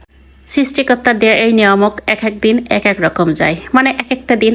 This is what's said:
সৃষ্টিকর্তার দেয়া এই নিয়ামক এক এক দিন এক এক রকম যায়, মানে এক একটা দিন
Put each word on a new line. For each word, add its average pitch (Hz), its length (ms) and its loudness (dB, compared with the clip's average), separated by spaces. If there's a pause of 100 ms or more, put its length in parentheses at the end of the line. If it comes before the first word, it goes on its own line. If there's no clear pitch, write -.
(480)
সৃষ্টিকর্তার 262 680 0
দেয়া 220 160 2
এই 226 180 2
নিয়ামক 208 420 2 (120)
এক 208 180 -2
এক 214 160 -2
দিন 226 160 2 (140)
এক 214 160 -2
এক 190 140 0
রকম 170 320 0
যায়, 156 240 -2 (160)
মানে 254 180 2
এক 262 200 -8
একটা 262 260 -2
দিন 220 180 2